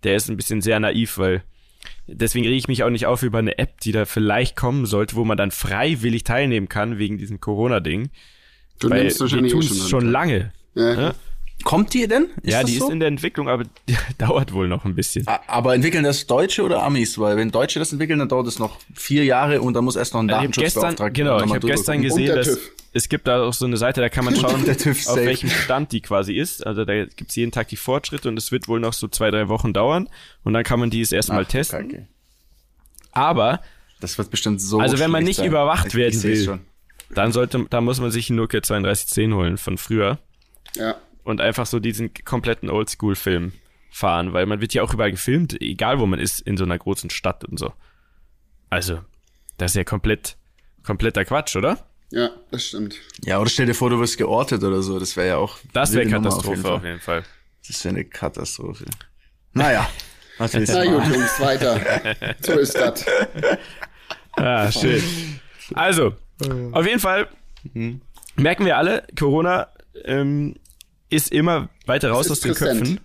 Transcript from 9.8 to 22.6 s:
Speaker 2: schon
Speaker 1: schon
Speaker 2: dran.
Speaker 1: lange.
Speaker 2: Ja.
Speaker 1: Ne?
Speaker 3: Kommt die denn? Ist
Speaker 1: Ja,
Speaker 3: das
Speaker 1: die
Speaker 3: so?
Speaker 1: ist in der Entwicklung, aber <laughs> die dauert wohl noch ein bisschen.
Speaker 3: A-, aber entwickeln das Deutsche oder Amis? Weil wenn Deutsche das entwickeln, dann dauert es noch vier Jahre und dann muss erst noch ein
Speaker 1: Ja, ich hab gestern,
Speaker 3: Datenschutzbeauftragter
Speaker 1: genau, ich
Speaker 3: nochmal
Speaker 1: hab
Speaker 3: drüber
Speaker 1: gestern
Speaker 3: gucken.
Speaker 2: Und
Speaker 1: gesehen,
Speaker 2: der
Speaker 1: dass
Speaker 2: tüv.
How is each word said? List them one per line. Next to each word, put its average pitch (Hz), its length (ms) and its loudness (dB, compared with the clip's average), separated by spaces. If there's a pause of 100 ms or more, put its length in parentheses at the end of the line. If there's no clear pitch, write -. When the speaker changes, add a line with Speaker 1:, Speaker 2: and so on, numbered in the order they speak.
Speaker 2:
schon 95 80 -4
Speaker 1:
schon 131 160 2
Speaker 2:
dran. 117 80 4
Speaker 1:
lange. 131 400 0 (220)
Speaker 2:
Ja. 117 200 2
Speaker 1:
Ne? 165 200 0 (500)
Speaker 3:
Kommt 208 300 2
die 240 140 2
denn? 254 160 4 (180)
Ist - 100 0
Speaker 1:
Ja, 131 100 4
Speaker 3:
das 127 80 2
Speaker 1:
die 120 80 2
Speaker 3:
so? 262 80 2
Speaker 1:
ist 160 60 0
in 160 80 -2
der 156 80 4
Entwicklung, 143 400 -2
aber 123 160 0 (120)
<laughs> - 120 -12
die 123 80 4 (220)
dauert 131 340 2
wohl 92 160 0
noch 90 160 -2
ein 98 100 -2
bisschen. 92 340 -2
Speaker 3:
A-, 110 180 -2
aber 120 280 2
entwickeln 156 300 4
das 143 220 0
Deutsche 180 360 2
oder 175 200 2
Amis? 135 360 2
Weil 104 180 4
wenn 113 140 2
Deutsche 147 280 0
das 156 140 -2
entwickeln, 151 260 0
dann 135 100 0
dauert 127 180 2
es 113 120 -6
noch 110 200 -4 (160)
vier 143 300 2
Jahre 135 360 4
und 123 140 0
dann 120 100 2
muss 123 120 0
erst - 180 -2
noch 117 60 2
ein 110 80 2
Speaker 1:
Ja, 107 140 2
ich 143 60 0
hab 117 60 -2
gestern, 127 280 0 (140)
Speaker 3:
Datenschutzbeauftragter 117 260 -2
Speaker 1:
genau, 139 140 4
ich 123 60 4
Speaker 3:
nochmal 107 140 2
Speaker 1:
hab 98 60 -2
Speaker 3:
drüber 131 120 2
Speaker 1:
gestern 151 280 0
Speaker 3:
gucken. 135 100 2
Speaker 2:
Und 160 60 2
Speaker 1:
gesehen, 190 80 2
Speaker 2:
der 156 100 4
Speaker 1:
dass 127 180 2
Speaker 2:
tüv. - 160 -8 (220)